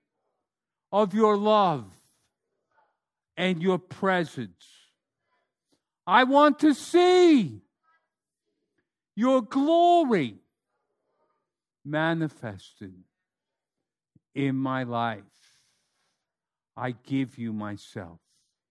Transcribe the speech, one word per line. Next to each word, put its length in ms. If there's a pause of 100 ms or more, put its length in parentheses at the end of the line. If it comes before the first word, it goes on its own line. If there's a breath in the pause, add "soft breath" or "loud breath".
(920)
of 220
your 240
love 480 (1500)
and 240
your 160
presence. 880 (1400)
I 160
want 360
to 140
see 880 (1500)
your 280
glory 960 (1500)
manifested 1080 (1400)
in 200
my 280
life. 400 (1500)
I 160
give 460
you 160
myself." 680 (520)